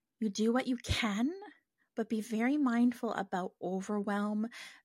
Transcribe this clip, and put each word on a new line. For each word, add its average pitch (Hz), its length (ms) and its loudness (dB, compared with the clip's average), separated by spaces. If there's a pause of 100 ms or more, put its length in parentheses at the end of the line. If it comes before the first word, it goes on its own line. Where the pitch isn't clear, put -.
(200)
you 220 80 2
do 220 240 2
what 247 160 2
you 254 80 0
can, 233 560 0 (640)
but 226 120 -2
be 220 120 -2
very 233 360 0
mindful 240 580 4
about 185 460 -2
overwhelm 208 840 -2 (380)